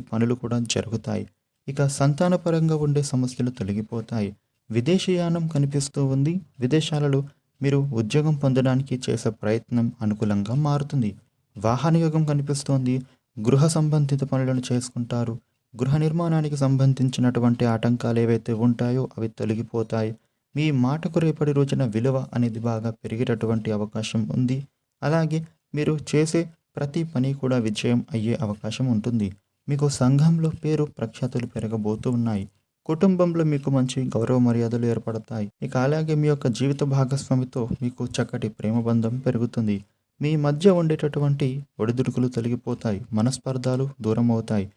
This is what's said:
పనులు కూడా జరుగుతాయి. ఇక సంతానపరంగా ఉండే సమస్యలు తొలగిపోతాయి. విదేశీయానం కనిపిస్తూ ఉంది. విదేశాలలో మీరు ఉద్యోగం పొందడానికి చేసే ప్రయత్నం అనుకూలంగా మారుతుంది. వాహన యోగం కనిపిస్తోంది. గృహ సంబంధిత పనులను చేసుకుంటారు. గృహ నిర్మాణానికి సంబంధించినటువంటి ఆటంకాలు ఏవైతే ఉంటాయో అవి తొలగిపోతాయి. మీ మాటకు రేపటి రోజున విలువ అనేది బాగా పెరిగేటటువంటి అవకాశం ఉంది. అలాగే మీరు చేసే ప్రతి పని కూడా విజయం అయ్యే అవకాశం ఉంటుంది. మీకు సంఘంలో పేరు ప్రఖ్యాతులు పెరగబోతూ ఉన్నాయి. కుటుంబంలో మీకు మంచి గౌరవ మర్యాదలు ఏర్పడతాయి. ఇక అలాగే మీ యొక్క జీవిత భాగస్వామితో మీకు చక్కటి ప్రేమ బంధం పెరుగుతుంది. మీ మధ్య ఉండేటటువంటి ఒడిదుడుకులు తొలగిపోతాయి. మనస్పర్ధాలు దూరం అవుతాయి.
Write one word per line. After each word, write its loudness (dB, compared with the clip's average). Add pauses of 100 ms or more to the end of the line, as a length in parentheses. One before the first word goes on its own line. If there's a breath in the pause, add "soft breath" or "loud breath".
పనులు 2
కూడా -2 (160)
జరుగుతాయి. -4 (460)
ఇక 2 (120)
సంతానపరంగా 2 (100)
ఉండే 2 (100)
సమస్యలు -2
తొలగిపోతాయి. -4 (400)
విదేశీయానం 0
కనిపిస్తూ 0 (140)
ఉంది. 2 (300)
విదేశాలలో 2 (440)
మీరు 4 (220)
ఉద్యోగం 2
పొందడానికి 2 (100)
చేసే -2 (100)
ప్రయత్నం 0 (160)
అనుకూలంగా 0 (120)
మారుతుంది. 0 (540)
వాహన 2
యోగం 2 (100)
కనిపిస్తోంది. 0 (520 loud breath)
గృహ 6 (100)
సంబంధిత 2
పనులను 0
చేసుకుంటారు. -4 (460)
గృహ 2
నిర్మాణానికి 0
సంబంధించినటువంటి 2 (120)
ఆటంకాలు 0
ఏవైతే 0 (140)
ఉంటాయో 2 (120)
అవి -4 (100)
తొలగిపోతాయి. -2 (460)
మీ 0 (180)
మాటకు -2
రేపటి 2
రోజున 2 (100)
విలువ 2 (180)
అనేది 0
బాగా -2 (100)
పెరిగేటటువంటి -2
అవకాశం -4 (140)
ఉంది. 0 (500)
అలాగే 0 (380)
మీరు 2 (180)
చేసే 2 (360)
ప్రతి -2 (120)
పని 0 (120)
కూడా 0
విజయం 0 (160)
అయ్యే 0 (100)
అవకాశం -4
ఉంటుంది. 0 (420)
మీకు 0 (140)
సంఘంలో 4 (140)
పేరు 0 (140)
ప్రఖ్యాతులు -6
పెరగబోతూ -4 (100)
ఉన్నాయి. 0 (440)
కుటుంబంలో 2 (100)
మీకు -2
మంచి 0 (160)
గౌరవ 2 (100)
మర్యాదలు 0
ఏర్పడతాయి. -6 (180)
ఇక -12 (140)
అలాగే 0
మీ 2
యొక్క -2 (120)
జీవిత 0 (120)
భాగస్వామితో 0 (200)
మీకు -4 (120)
చక్కటి -2 (100)
ప్రేమ 0 (120)
బంధం 2 (100)
పెరుగుతుంది. 0 (420)
మీ 0 (120)
మధ్య 4
ఉండేటటువంటి 0 (320)
ఒడిదుడుకులు 0
తొలగిపోతాయి. -4 (180)
మనస్పర్ధాలు -2 (200)
దూరం 2
అవుతాయి. -2